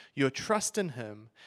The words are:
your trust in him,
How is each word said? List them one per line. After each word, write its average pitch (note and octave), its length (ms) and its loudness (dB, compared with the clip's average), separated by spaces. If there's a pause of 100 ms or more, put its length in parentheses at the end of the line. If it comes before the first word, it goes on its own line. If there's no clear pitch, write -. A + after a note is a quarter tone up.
(140)
your C#3 160 4
trust - 480 0
in F#3+ 120 0
him, A2 380 -10 (180)